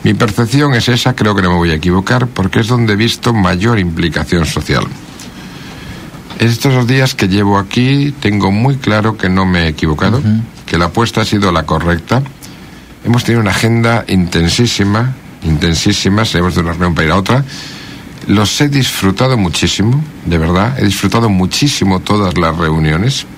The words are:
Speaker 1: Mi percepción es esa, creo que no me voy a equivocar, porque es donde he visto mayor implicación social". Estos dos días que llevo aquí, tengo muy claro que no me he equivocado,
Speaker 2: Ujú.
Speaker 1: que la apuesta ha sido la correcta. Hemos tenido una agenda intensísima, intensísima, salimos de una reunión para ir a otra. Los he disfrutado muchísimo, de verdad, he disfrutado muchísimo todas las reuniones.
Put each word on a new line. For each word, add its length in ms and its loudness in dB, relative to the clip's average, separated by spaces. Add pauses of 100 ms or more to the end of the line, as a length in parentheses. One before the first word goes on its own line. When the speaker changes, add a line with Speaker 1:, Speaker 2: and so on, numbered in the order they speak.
Speaker 1:
Mi 100 2
percepción 600 0
es 140 0
esa, 260 0
creo 200 0
que 80 0
no 80 2
me 60 2
voy 160 2
a 20 0
equivocar, 540 0
porque 320 0
es 80 0
donde 260 2
he 20 0
visto 380 0
mayor 460 2
implicación 640 -2
social". 380 -2 (1500)
Estos 340 2
dos 140 2
días 280 2
que 140 0
llevo 300 2
aquí, 600 0
tengo 320 0
muy 260 2
claro 400 0
que 120 -2
no 160 2
me 200 2
he 40 2
equivocado, 500 0
Speaker 2:
Ujú. 220 2 (240)
Speaker 1:
que 140 -2
la 80 2
apuesta 340 0
ha 40 0
sido 280 0
la 140 0
correcta. 560 0 (840)
Hemos 200 2
tenido 180 2
una 80 2
agenda 580 2
intensísima, 1040 2 (300)
intensísima, 840 0
salimos 300 0
de 80 0
una 100 -2
reunión 220 0
para 120 0
ir 60 2
a 40 2
otra. 280 2 (840)
Los 340 2
he 80 4
disfrutado 680 0
muchísimo, 680 0 (220)
de 140 0
verdad, 400 0
he 60 0
disfrutado 440 0
muchísimo 720 0
todas 380 0
las 180 0
reuniones. 680 0 (120)